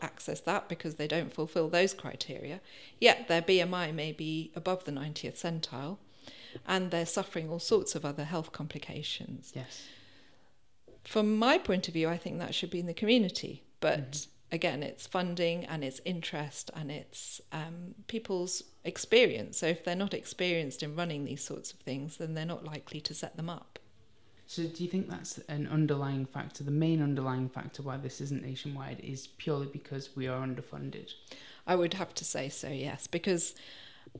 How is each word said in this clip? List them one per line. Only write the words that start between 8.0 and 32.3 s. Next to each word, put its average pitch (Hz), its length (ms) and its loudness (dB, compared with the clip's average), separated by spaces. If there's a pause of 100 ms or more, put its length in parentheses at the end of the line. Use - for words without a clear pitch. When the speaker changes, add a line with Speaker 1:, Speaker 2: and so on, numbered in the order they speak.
Speaker 1:
other 147 180 -2
health 160 280 -2
complications? - 1040 -6
Speaker 2:
Yes. - 300 -10 (1200)
Speaker 1:
From 214 340 4
my 254 200 8
point 190 300 2
of 165 60 -6
view, 160 160 4
I 170 80 2
think - 220 -4
that 165 160 -4
should 175 160 -2
be 180 80 -2
in 175 80 -2
the 170 60 -2
community, 208 680 4 (160)
but 147 320 2
Speaker 2:
Mm-hmm. - 440 -6
Speaker 1:
again, 160 280 2
it's - 240 -8
funding 175 580 2
and 160 180 -4
it's - 200 -2
interest 165 720 -4
and 156 160 -4
it's, - 480 -2 (140)
um, 170 420 -6 (120)
people's 190 560 -2 (200)
experience. 156 760 6
So 170 80 2
if 170 160 2
they're 175 120 0
not 196 180 0
experienced 165 720 0
in 147 120 -4
running 160 300 0
these 139 180 -6
sorts - 300 -8
of - 60 -20
things, 139 380 -4
then 160 160 -4
they're 160 120 -2
not 170 200 -4
likely 156 360 -8
to - 120 -6
set - 240 -6
them 165 120 -4
up. - 300 -10 (680)
Speaker 2:
So - 160 -4
do 165 200 -2
you 175 60 0
think 185 200 0
that's 175 280 -8 (100)
an 147 240 -2
underlying 139 540 4
factor, 139 400 -6
the 143 60 0
main 160 300 6
underlying 131 460 2
factor 131 340 -8
why 139 140 -4
this 135 240 -6
isn't 143 240 -4
nationwide 135 580 -8
is - 260 -8
purely 139 400 -2
because 139 500 -8
we 131 100 -2
are 131 180 -2
underfunded? 135 680 -6 (520)
Speaker 1:
I 180 120 6
would 170 160 4
have 190 220 -4
to - 100 -4
say 135 240 -2